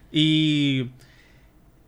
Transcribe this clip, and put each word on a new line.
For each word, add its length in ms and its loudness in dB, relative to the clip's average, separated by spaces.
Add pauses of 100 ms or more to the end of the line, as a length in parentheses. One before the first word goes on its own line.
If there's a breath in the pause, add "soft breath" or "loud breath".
(120)
Y 800 0 (1000 soft breath)